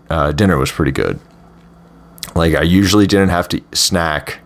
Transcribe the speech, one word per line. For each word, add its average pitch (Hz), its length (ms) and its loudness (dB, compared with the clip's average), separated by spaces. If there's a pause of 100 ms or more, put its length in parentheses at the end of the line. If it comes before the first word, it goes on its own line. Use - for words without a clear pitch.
uh, 76 220 0
dinner 85 260 2
was 67 140 -2
pretty 69 220 -2
good. 50 260 -4 (1160)
Like, 82 180 2
I 71 80 0
usually 95 460 4
didn't 98 220 2
have 87 180 -2
to - 120 -6 (120)
snack 80 720 -4